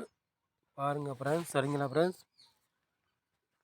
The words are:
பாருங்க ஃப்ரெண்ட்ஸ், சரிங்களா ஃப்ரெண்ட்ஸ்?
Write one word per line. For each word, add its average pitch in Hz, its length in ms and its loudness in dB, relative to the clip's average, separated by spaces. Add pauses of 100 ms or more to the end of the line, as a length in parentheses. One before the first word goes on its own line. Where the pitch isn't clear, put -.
(800)
பாருங்க 143 400 -2
ஃப்ரெண்ட்ஸ், 156 360 0
சரிங்களா 139 360 0
ஃப்ரெண்ட்ஸ்? 175 300 2 (1400)